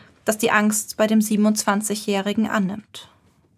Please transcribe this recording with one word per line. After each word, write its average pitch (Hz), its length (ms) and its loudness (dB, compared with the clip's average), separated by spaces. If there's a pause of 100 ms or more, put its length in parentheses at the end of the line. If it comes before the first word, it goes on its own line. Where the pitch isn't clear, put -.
(240)
das 214 140 -2
die 226 140 0
Angst 214 440 0
bei 214 100 2
dem 220 140 4
siebenundzwanzigjährigen 208 1300 0
annimmt. 208 600 -6 (480)